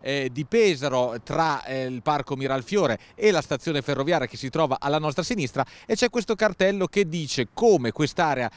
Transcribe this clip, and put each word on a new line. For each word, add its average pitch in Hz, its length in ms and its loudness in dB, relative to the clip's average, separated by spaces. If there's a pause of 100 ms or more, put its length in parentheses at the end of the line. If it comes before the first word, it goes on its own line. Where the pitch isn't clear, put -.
eh, 135 320 -4
di 135 140 -6
Pesaro, 135 760 2
tra, 151 420 -2
eh, 131 200 -6
il 127 160 -6
Parco 147 340 -2
Miralfiore 135 640 0 (160)
e 214 160 4
la 160 120 2
stazione 156 400 -4
ferroviaria 139 440 0
che 110 120 -16
si 135 100 -8
trova 151 320 0
alla 143 180 0
nostra 156 240 -2
sinistra, 175 440 -2 (180)
e 330 120 -2
c'è 247 120 2
questo 226 260 -2
cartello 196 520 2
che 202 200 0
dice 151 460 -2
come 156 400 4
quest'area 139 640 0